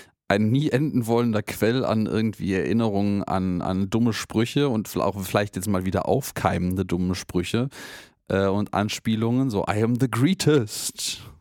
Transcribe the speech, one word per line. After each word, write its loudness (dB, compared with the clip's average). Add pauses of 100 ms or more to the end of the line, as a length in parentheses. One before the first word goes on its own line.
(280)
ein 2
nie 2
enden 0
wollender 2
Quell 0
an 2
irgendwie -2
Erinnerungen 2
an, -2
an 0
dumme 2
Sprüche 0
und -2
v-, -4
auch 0
vielleicht 0
jetzt -4
mal 0
wieder 0
aufkeimende 0
dumme 0
Sprüche, -2 (580)
äh, 2
und -2
Anspielungen, 0
so 0
„I 0
am 2
the 2
greatest, 0 (180)